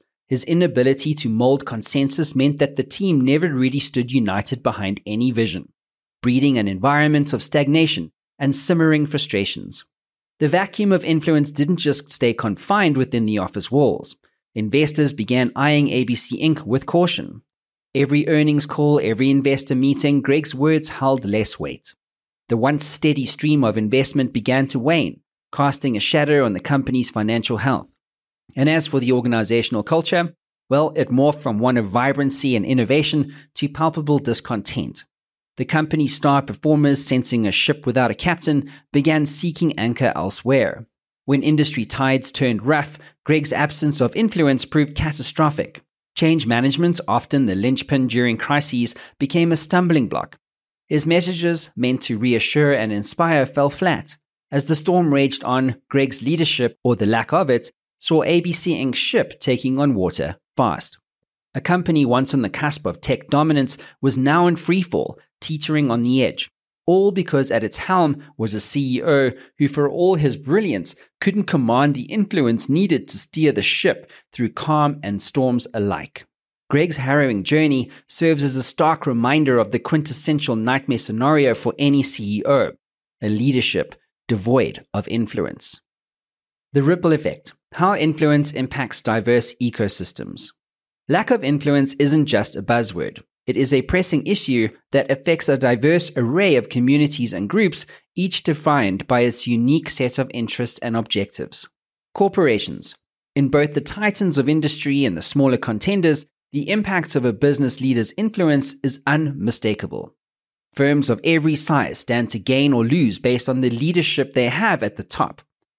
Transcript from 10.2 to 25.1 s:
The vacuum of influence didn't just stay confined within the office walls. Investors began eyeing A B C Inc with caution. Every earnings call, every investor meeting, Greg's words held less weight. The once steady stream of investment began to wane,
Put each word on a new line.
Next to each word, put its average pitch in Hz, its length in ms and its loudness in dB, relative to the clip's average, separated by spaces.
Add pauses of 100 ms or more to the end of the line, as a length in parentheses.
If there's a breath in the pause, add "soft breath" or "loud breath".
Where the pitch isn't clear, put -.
The 151 80 2
vacuum 196 460 0
of 180 120 2
influence 151 460 2
didn't 151 280 0
just - 320 -2
stay 120 220 0
confined 147 640 0
within 120 300 0
the 107 120 0
office 92 320 -6
walls. 127 460 0 (380)
Investors 147 580 0
began 123 440 0
eyeing 147 320 2
A 127 160 0
B 120 100 -2
C - 260 -8
Inc 151 240 0
with 127 220 -2
caution. - 560 -2 (520)
Every 143 340 2
earnings 151 380 2
call, 147 360 2
every 113 280 0
investor 139 440 0
meeting, 139 460 2
Greg's 139 340 0
words 156 360 0
held 135 340 0
less 104 340 -2
weight. - 360 -12 (540)
The 117 80 0
once 143 280 0
steady 143 420 -2
stream 151 380 2
of 107 120 0
investment 127 560 0
began 127 360 0
to 135 100 -4
wane, 131 420 -2 (320)